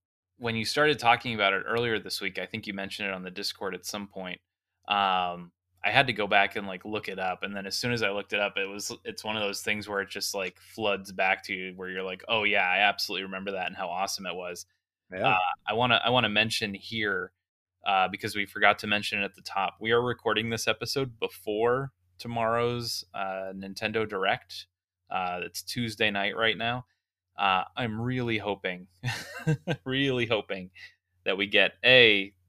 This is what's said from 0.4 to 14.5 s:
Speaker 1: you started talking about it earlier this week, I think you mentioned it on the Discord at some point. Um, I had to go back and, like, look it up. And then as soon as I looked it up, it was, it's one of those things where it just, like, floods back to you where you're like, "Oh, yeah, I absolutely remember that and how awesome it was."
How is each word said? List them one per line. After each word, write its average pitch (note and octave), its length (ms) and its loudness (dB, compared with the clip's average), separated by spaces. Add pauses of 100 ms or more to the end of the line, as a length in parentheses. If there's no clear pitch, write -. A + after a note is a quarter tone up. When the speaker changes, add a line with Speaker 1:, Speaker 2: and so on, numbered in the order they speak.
Speaker 1:
you A2 80 -2
started D3 340 2
talking A#2+ 360 2
about G2 180 4
it F#2+ 120 0
earlier A#2 360 0
this F#2 200 -8
week, F#2+ 200 -4
I F2+ 60 -6
think G#2+ 200 -10
you G#2 80 -6
mentioned G2 340 -6
it F#2+ 60 -4
on F#2 80 -8
the F#2 80 -10
Discord F#2+ 440 -6
at F2+ 120 -12
some G2+ 220 -8
point. F2+ 320 -10 (480)
Um, F#2 640 0 (320)
I G2+ 60 2
had B2+ 180 6
to G#2+ 40 -2
go G#2 140 0
back G2+ 300 4
and, G2+ 100 -4
like, F#2 180 -10
look G#2+ 240 -4
it F#2+ 120 -8
up. F#2 240 -2
And G2+ 100 -8
then G2 120 -6
as F#2+ 100 -6
soon A#2+ 160 -2
as A2+ 100 0
I G2+ 80 2
looked G2+ 220 -4
it G#2 80 0
up, G2+ 160 0
it G2 100 -2
was, G2+ 260 -8 (120)
it's A2+ 180 -10
one A2 140 -4
of G#2+ 60 -2
those G2+ 180 -2
things G#2 280 -4
where G2+ 120 -2
it F#2+ 100 -6
just, - 240 -6
like, F#2 240 -6
floods G2 540 -2
back F#2+ 320 0
to G2+ 100 -6
you F#2 220 -8
where F#2 120 -12
you're F#2 140 -8
like, F#2+ 240 -8
"Oh, A2 160 0
yeah, G2+ 260 2
I F#2 100 2
absolutely G2+ 460 2
remember F#2+ 280 -6
that F2+ 160 -4
and G2 80 -10
how F#2+ 120 -6
awesome F#2+ 380 -4
it F2 80 -6
was." F2 320 -10 (460)